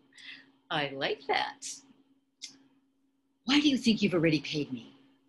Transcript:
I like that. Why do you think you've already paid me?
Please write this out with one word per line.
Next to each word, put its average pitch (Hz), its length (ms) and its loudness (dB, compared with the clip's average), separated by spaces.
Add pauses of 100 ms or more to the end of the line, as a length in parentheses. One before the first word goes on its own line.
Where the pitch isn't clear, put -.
(720)
I 151 240 -2
like 294 320 -6
that. - 400 -4 (1800)
Why 285 140 4
do 294 100 4
you 269 80 2
think 226 240 2
you've 190 120 2
already 160 260 4
paid 143 320 -6
me? 120 220 -12 (340)